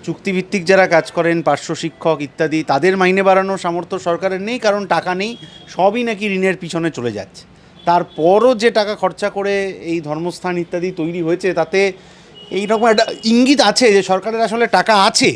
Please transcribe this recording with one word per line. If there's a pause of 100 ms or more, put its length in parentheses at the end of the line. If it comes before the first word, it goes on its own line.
চুক্তিভিত্তিক
যারা
কাজ
করেন,
পার্শ্ব
শিক্ষক
ইত্যাদি,
তাদের
মাইনে
বাড়ানোর
সামর্থ্য
সরকারের
নেই,
কারণ
টাকা
নেই, (320)
সবই
নাকি
ঋণের
পিছনে
চলে
যাচ্ছে। (400)
তারপরও
যে
টাকা
খরচা
করে (120)
এই
ধর্মস্থান
ইত্যাদি
তৈরি
হয়েছে,
তাতে (580)
এইরকম
একটা (180)
ইঙ্গিত
আছে
যে
সরকারের
আসলে
টাকা
আছে